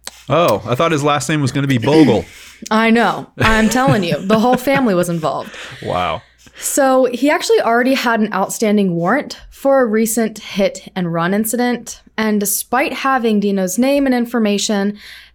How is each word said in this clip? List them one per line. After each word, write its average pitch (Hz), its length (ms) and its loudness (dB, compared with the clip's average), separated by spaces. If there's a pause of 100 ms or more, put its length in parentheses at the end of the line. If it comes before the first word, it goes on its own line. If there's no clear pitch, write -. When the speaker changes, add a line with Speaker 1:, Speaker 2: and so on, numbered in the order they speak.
(280)
Speaker 1:
Oh, 135 380 2
I 113 80 -2
thought 165 180 0
his 143 120 0
last 147 240 0
name 156 120 0
was 127 120 0
gonna 139 140 -2
be 135 120 0
Bogle. 123 460 4 (220)
Speaker 2:
<laughs> - 240 -18
I 220 200 2
know. 180 480 0
I'm 220 320 2
telling 247 340 2
you, 156 140 -2
the 202 200 0
whole 247 200 2
family 262 360 0
was 175 140 0
involved. 156 480 -6 (260)
Speaker 1:
Wow. 90 380 -4 (380)
Speaker 2:
So 262 480 2
he 247 240 0
actually 359 300 2
already 233 340 2
had 233 260 0
an 214 140 0
outstanding 202 600 0
warrant 185 540 -2
for 269 320 0
a 254 60 2
recent 220 540 -2
hit - 540 -4
and 175 180 -4
run 170 200 -2
incident. 233 720 -4 (160)
And 214 200 0
despite 240 540 -2
having 240 480 0
Dino's 196 380 -2
name 277 260 2
and 262 100 2
information, 208 840 -2 (360)